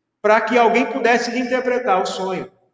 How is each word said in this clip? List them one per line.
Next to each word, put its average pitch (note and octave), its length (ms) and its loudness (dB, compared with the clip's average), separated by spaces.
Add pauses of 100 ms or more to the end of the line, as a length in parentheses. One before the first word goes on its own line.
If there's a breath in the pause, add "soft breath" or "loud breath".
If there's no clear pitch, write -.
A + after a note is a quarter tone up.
(200)
para G#3+ 220 4
que A#3 160 -2
alguém A#3+ 340 2
pudesse A#3 380 0
lhe A#3 100 -4
interpretar B3 640 -2
o - 40 -4
sonho. F#3 460 -8 (220)